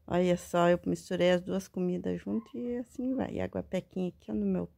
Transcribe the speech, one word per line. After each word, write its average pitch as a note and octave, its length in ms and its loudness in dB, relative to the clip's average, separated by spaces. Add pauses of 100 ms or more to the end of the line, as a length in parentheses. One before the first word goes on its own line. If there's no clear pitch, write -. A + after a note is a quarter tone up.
Olha F3 280 2
só, F3 320 2
eu F3 160 6
misturei F3 460 2
as F3+ 100 4
duas F#3 260 -4
comidas F3+ 540 -2
junto A3 360 -6
e A#3+ 200 -4
assim B3+ 360 -4
vai. B3+ 200 -4
E - 80 -2
a C3 40 0
guapequinha F3+ 640 -4
aqui, - 240 -10
ó, - 20 -6
no G#3 120 -2
meu F3+ 320 0